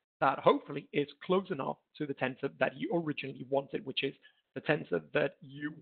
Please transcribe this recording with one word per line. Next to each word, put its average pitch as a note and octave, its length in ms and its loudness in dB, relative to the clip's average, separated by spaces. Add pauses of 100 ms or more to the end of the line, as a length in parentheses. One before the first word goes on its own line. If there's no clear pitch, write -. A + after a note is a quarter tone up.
(200)
that C#3+ 180 4
hopefully F3+ 560 2
is D3 120 4 (180)
close F#3+ 260 2
enough D3 260 -2 (220)
to D3+ 80 -4
the C#3 80 -4
tensor C3+ 440 -2
that - 180 2
you D3+ 180 -4
originally C#3+ 560 -4
wanted, C#3 340 -2
which - 180 -4
is C#3 120 -2 (400)
the B2+ 80 -10
tensor D3+ 400 0 (100)
that D3 300 2
you D3 400 -8